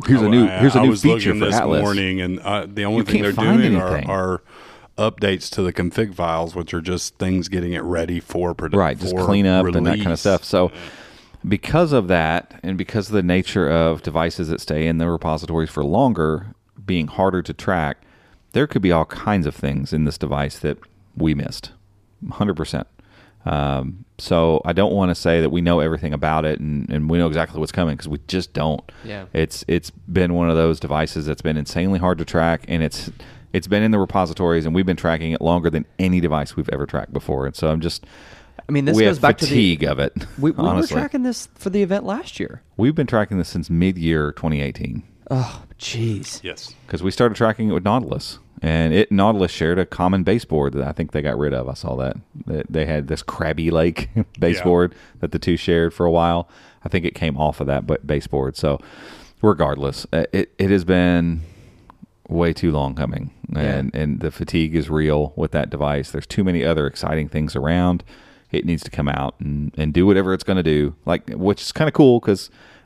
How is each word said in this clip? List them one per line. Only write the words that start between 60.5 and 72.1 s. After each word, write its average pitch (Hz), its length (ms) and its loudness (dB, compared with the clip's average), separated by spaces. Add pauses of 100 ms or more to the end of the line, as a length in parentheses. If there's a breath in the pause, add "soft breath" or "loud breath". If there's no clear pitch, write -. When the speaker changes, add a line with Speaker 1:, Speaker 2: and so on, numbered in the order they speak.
Speaker 1:
it 95 120 0
has 95 140 4
been 87 580 2 (840 loud breath)
way 85 240 0
too 82 200 0
long 69 220 -2
coming. - 360 -6 (200)
Speaker 3:
Yeah. 73 100 -4
Speaker 1:
And, 69 340 -2
and 73 260 -2
the 78 100 -4
fatigue 80 440 -2
is 78 160 0
real 76 460 2
with 80 160 -2
that 73 180 -2
device. 71 400 -2
There's 73 160 -8
too - 180 -2
many 87 200 0
other 78 220 2
exciting 76 420 -4
things 76 260 -4
around. 87 480 2 (500 loud breath)
It - 120 -2
needs 82 200 0
to - 60 -14
come 71 180 -2
out 69 300 -4
and, 73 380 -4
and 78 160 0
do 87 140 4
whatever 95 260 4
it's 92 120 -2
gonna 95 180 0
do, 76 320 2 (100)
like, 82 260 -2
which 95 320 0
is - 100 -10
kinda 156 200 0
cool 123 280 8